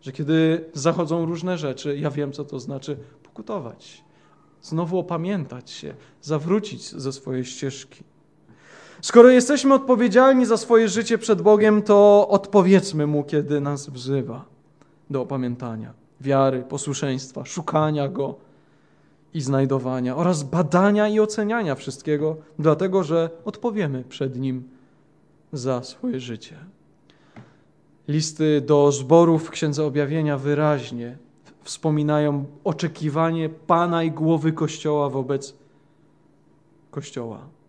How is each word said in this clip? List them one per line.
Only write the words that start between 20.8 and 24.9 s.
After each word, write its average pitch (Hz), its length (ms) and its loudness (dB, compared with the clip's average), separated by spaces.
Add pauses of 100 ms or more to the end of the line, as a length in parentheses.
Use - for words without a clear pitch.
i 214 120 0
oceniania 214 540 -2
wszystkiego, 151 600 -4 (220)
dlatego 175 460 2
że 165 260 0 (140)
odpowiemy 196 640 -6
przed 131 280 -6
Nim 127 320 -6 (840)